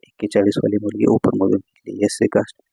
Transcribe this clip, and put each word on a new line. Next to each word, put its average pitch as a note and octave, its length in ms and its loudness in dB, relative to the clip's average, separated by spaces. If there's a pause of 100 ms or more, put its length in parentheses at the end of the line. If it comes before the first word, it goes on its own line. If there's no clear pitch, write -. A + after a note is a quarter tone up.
एक्केचाळीस G#2 540 -2
वाली G#2+ 200 0
मुलगी G#2 300 -2
ओपनमधून G2+ 520 2
घेतली, - 460 -8
एससी - 220 0
कास्ट - 340 -2 (120)